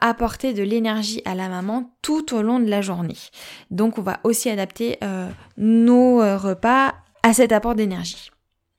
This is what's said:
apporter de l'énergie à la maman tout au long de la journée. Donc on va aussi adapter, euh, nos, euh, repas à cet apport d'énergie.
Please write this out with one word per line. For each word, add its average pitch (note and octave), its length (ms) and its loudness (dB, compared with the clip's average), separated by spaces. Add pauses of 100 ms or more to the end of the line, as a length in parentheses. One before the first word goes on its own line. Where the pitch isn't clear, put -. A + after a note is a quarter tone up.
apporter A#3 480 -2
de G3+ 80 -4
l'énergie A3 640 -2
à F#3+ 80 -6
la F#3 160 -6
maman G#3 500 -6
tout D4+ 340 -4
au A3+ 60 0
long A3+ 180 0
de A3+ 120 0
la G3+ 100 0
journée. F3 380 -6 (520)
Donc G#3+ 280 0
on G#3+ 40 -8
va F#3 220 -6
aussi A3+ 240 0
adapter, G#3+ 560 -4
euh, F#3 240 -6 (300)
nos, A#3 640 6
euh, G3 160 2
repas A3 560 0 (280)
à A3+ 120 4
cet A#3 180 4
apport A3+ 220 0
d'énergie. F#3 560 -6 (480)